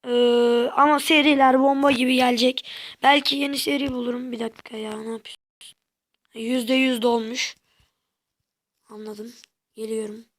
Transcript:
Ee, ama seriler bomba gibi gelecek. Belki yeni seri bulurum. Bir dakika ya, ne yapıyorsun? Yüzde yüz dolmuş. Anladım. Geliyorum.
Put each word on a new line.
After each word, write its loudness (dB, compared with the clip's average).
Ee, 2
ama 4
seriler 4
bomba 4
gibi 0
gelecek. 0
Belki 4
yeni -4
seri -4
bulurum. -8
Bir -12
dakika -12
ya, -10
ne -12
yapıyorsun? -14
Yüzde -4
yüz 0
dolmuş. -4
Anladım. -14
Geliyorum. -8